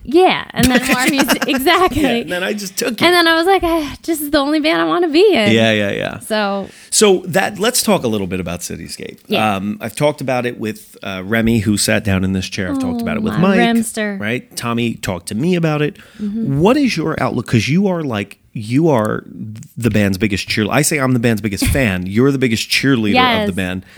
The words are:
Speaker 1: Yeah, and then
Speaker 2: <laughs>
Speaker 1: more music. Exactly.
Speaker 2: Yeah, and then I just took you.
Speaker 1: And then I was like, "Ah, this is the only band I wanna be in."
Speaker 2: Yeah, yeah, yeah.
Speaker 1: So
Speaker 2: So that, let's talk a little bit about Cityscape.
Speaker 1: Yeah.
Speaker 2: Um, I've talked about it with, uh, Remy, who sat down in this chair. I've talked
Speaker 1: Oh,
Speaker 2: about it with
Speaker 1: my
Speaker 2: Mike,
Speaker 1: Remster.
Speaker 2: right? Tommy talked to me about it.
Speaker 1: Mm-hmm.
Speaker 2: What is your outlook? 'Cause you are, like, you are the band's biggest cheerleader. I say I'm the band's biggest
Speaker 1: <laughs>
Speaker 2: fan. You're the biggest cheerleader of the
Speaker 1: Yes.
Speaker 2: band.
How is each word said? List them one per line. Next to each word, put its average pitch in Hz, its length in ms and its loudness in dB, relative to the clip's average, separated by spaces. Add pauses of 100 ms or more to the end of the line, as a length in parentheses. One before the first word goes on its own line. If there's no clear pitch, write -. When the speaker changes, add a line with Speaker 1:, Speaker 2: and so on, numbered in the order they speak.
Speaker 1:
Yeah, 302 460 4
and 240 160 2
then 254 200 4
Speaker 2:
<laughs> 277 80 2
Speaker 1:
more 247 140 2
music. 277 400 0
Exactly. 302 540 2
Speaker 2:
Yeah, 269 80 2
and 233 200 -4
then 180 140 -4
I 208 80 -2
just 202 260 -10
took 226 220 -4
you. - 80 2
Speaker 1:
And 359 40 4
then 339 140 4
I 330 80 4
was 330 140 2
like, 381 160 4
"Ah, 320 400 -2
this 311 160 -2
is 294 100 -6
the 294 80 2
only 294 220 0
band 320 200 0
I 330 40 0
wanna 330 240 0
be 330 260 4
in." 214 160 2
Speaker 2:
Yeah, 110 220 4
yeah, 104 180 0
yeah. 104 300 -6
Speaker 1:
So 202 480 -4 (220)
Speaker 2:
So 196 360 4
that, 196 320 -2
let's 226 240 0
talk 131 220 2
a 123 40 0
little 101 200 -2
bit 92 100 -4
about 87 220 -6
Cityscape. - 640 -12
Speaker 1:
Yeah. 110 300 0
Speaker 2:
Um, 101 240 -6
I've 113 160 -10
talked 147 240 0
about 127 260 -2
it 120 140 -8
with, 107 420 -10
uh, 95 240 -8
Remy, 113 320 2
who 104 180 2
sat 107 280 0
down 95 180 2
in 95 120 0
this 92 140 -2
chair. 92 220 -6
I've 269 80 -4
talked 247 220 -4
Speaker 1:
Oh, 233 40 -4
Speaker 2:
about 226 120 -4
it 220 80 -4
with 220 100 -2
Speaker 1:
my 202 220 2
Speaker 2:
Mike, - 20 2
Speaker 1:
Remster. 226 600 -2
Speaker 2:
right? 120 360 -6
Tommy 117 380 -2
talked - 360 -6
to 104 40 -4
me 170 220 0
about 151 260 0
it. 147 140 -2 (240)
Speaker 1:
Mm-hmm. 208 400 -2
Speaker 2:
What 220 160 6
is 277 200 0
your 160 240 -4
outlook? 120 280 -2
'Cause 107 180 2
you 185 220 2
are, 170 160 -4
like, 107 320 -6 (160)
you 127 360 0
are 107 340 2 (540)
the 117 140 0
band's 101 280 2
biggest 98 300 -2
cheerleader. - 240 -2
I 135 100 2
say 151 160 0
I'm 131 140 0
the 123 80 2
band's 113 200 2
biggest 104 260 -4
Speaker 1:
<laughs> - 60 2
Speaker 2:
fan. 98 340 0
You're 120 260 2
the 135 60 0
biggest 117 300 -2
cheerleader 131 720 2
of 208 40 -2
the 101 60 -2
Speaker 1:
Yes. - 20 -6
Speaker 2:
band. 92 320 -6 (120)